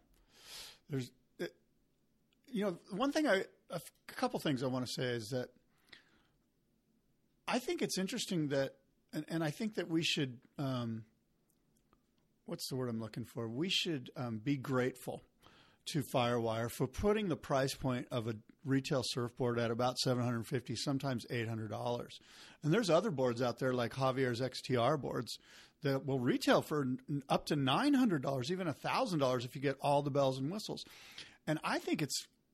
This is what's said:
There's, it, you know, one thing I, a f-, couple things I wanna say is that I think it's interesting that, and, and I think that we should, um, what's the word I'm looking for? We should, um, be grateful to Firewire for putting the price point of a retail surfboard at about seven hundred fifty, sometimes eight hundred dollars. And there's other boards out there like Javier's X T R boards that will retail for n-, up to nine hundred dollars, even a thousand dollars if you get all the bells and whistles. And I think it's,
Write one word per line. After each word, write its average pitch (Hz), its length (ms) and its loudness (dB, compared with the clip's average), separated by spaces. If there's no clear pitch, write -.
There's, 127 180 -4
it, 180 160 -8
you 214 180 -2
know, 175 120 -2
one 247 200 0
thing 311 160 2
I, 190 180 4
a 190 40 -6
f-, 160 60 -6
couple 240 320 -2
things 135 220 0
I 139 60 0
wanna 127 180 -2
say 127 200 -4
is 120 240 -2
that 127 200 -2
I 214 120 0
think 349 220 -4
it's - 160 -2
interesting 190 520 -2
that, 135 260 0
and, 156 160 -6
and 165 160 -2
I 151 60 0
think 214 260 -4
that 180 140 -4
we 165 140 2
should, 131 340 0
um, 120 460 -4
what's - 240 -8
the 139 60 -6
word 127 140 -4
I'm 113 120 -4
looking 110 240 -8
for? 117 220 -8
We 139 220 -2
should, 151 460 -2
um, 120 220 -4
be 139 200 0
grateful - 680 -2
to 139 160 0
Firewire 117 560 2
for 135 180 -2
putting 208 400 2
the 151 80 0
price 135 380 0
point 123 380 -2
of 117 160 -2
a 113 80 -4
retail 135 400 2
surfboard 120 560 -2
at 117 120 2
about 123 260 0
seven 123 260 2
hundred 117 220 0
fifty, 123 300 -4
sometimes 135 560 -2
eight 117 180 0
hundred 110 220 -4
dollars. 120 480 -4
And 147 80 4
there's 196 200 4
other 185 180 6
boards 127 320 2
out 120 160 0
there 131 160 0
like 120 220 0
Javier's 131 460 2
X - 200 -4
T 123 160 0
R 127 200 6
boards 131 420 -4
that 135 240 0
will 135 140 0
retail 185 420 4
for 147 220 0
n-, 131 440 -2
up - 200 0
to 165 80 0
nine 160 400 4
hundred 208 260 4
dollars, 135 300 -2
even 185 160 -2
a 139 60 -2
thousand 170 460 0
dollars 127 240 4
if 127 120 -10
you 135 60 -8
get 139 200 0
all 143 220 4
the 143 80 0
bells 135 260 4
and 135 140 -2
whistles. - 340 -6
And 156 160 0
I 247 160 0
think - 240 0
it's, - 240 -6